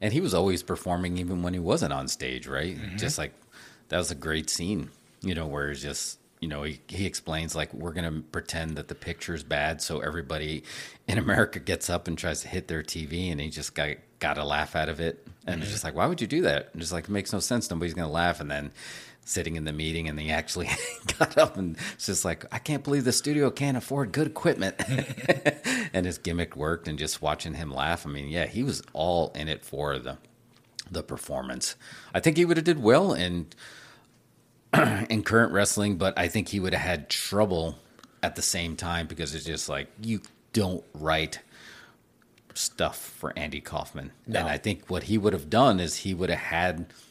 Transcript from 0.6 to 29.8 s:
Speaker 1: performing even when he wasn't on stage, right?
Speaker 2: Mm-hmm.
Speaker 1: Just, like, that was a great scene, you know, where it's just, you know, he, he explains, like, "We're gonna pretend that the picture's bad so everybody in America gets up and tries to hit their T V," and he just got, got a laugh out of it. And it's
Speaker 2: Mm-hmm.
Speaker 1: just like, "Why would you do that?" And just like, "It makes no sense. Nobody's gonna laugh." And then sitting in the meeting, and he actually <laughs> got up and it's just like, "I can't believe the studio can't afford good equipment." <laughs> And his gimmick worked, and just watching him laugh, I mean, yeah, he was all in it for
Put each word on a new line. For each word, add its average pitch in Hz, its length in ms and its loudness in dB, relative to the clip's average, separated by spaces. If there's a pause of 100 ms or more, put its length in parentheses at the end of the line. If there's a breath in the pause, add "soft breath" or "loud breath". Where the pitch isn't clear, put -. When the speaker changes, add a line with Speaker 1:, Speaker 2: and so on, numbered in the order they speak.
Speaker 1:
performing 90 560 -2
even 90 240 -2
when 90 100 0
he 92 60 -2
wasn't 85 340 2
on 67 140 -4
stage, 64 400 -6
right? 71 280 -2
Speaker 2:
Mm-hmm. 101 220 -8
Speaker 1:
Just, 127 220 -2
like, 73 140 -4 (560 loud breath)
that 85 100 0
was 87 120 0
a 80 40 -4
great 78 340 -2
scene, 87 400 -2 (320)
you 92 120 -2
know, 80 140 -2
where 71 240 -2
it's 71 100 -6
just, - 380 -6 (220)
you 80 80 -4
know, 73 140 -4
he, 78 260 -6
he 92 160 -2
explains, 82 500 -4
like, 76 180 -2
"We're 80 200 -6
gonna 80 260 -2 (140)
pretend 80 420 -4
that 73 140 -8
the 73 60 -8
picture's 82 500 -8
bad 76 360 0
so 76 200 -4
everybody 78 640 -4 (440 loud breath)
in 95 100 0
America 104 400 4
gets - 320 -2
up 87 160 0
and 82 120 -2
tries 80 240 -2
to - 80 -12
hit 90 180 -4
their 80 160 -2
T 80 220 -6
V," 85 240 -2
and 76 100 -2
he 76 100 -4
just 73 260 -8
got, 76 160 0 (280)
got 73 180 0
a 73 60 -2
laugh 73 320 0
out 78 140 2
of 78 100 -4
it. 82 260 -2 (220)
And 85 140 -2
it's 98 60 -4
Speaker 2:
Mm-hmm. 104 40 -4
Speaker 1:
just 104 140 -4
like, - 100 -6
"Why 82 100 4
would 180 140 0
you 113 80 0
do 156 140 0
that?" 73 320 2
And 82 80 -8
just 82 100 -4
like, 85 140 -4
"It 104 60 -8
makes 101 200 -2
no 101 80 0
sense. 117 320 0
Nobody's 85 220 -2
gonna 82 180 -2
laugh." 85 300 2
And 71 100 -8
then 73 200 -4 (520 loud breath)
sitting 82 320 -2
in 80 80 -4
the 76 80 -2
meeting, 78 380 -2
and 76 100 -4
he 78 120 -2
actually 80 360 -2 (240)
<laughs> - 260 -6
got - 200 4
up 151 180 6
and 87 220 -4 (160 loud breath)
it's - 140 -8
just 95 180 0
like, 85 180 -2 (100)
"I 117 60 -6
can't 143 240 -2
believe 143 220 2
the 120 80 6
studio 147 380 4
can't 139 260 0
afford 135 340 -2
good 156 160 2
equipment." 147 520 0
<laughs> 139 1120 0
And 92 120 2
his 87 120 -2
gimmick 85 400 -2
worked, 80 320 0
and 76 100 -4
just 76 220 -4
watching 76 320 0
him 76 200 -6
laugh, 78 320 0
I 76 40 -6
mean, 71 180 -6
yeah, 78 200 0
he 107 160 -2
was 139 280 -2
all 85 420 2
in 76 140 -6
it 76 160 -4
for 71 340 -2